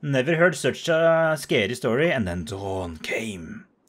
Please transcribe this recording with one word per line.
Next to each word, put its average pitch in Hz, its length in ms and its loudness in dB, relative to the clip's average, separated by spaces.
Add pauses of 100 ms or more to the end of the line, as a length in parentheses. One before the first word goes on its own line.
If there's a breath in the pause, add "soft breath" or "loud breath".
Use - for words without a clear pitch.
Never 139 360 0
heard 170 200 4
such - 320 -2
a 165 500 4
scary 143 360 0
story. 135 360 0
And 135 160 0
then 87 180 -4
dawn 95 540 -6
came. 90 680 -8 (220)